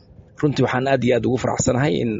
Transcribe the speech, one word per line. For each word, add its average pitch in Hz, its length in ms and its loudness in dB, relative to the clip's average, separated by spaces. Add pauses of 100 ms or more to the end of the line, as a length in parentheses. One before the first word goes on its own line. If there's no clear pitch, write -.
(360)
Runtii 139 280 0
waxaan 131 240 0
aad 135 160 0
iyo 123 120 2
aad 113 100 0
ugu 120 120 0
faraxsanahay 127 580 0
in, 123 240 -2